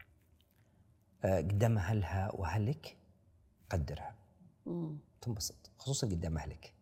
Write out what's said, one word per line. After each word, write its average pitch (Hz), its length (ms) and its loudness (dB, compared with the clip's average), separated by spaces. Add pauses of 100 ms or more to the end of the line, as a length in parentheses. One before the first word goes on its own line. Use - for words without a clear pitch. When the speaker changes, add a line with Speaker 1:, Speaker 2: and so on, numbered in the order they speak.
(1200)
Speaker 1:
آه، 95 140 6
قدام 101 400 4
أهلها 101 580 0
وأهلك، 104 640 -2 (720)
قدرها. 76 460 -4 (500)
Speaker 2:
مم. 170 320 -4 (240)
Speaker 1:
تنبسط، - 560 -6
خصوصا 135 300 -2
قدام 85 300 0
أهلك. - 440 -8